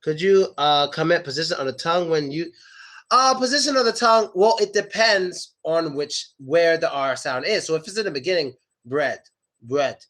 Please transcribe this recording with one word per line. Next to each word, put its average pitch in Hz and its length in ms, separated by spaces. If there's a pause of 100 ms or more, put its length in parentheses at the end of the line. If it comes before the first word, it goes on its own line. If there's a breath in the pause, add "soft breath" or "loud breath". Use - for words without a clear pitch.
Could 156 180
you, 190 280 (100)
uh, 143 300
comment 165 360
position 151 340
on 135 80
the 131 60
tongue 170 380
when 151 200
you, 160 200 (600 loud breath)
uh, 262 240
position 269 420
of 254 80
the 226 80
tongue? 226 420
Well, 220 260
it 202 120
depends 202 840 (100)
on 160 300
which, 143 340 (100)
where 165 380
the 160 160
R 135 240
sound 131 280
is. 202 220
So 160 80
if 156 120
it's 202 120
in 220 60
the 196 60
beginning, 147 440 (300)
bread, 131 360 (420)
bread. 131 360 (120)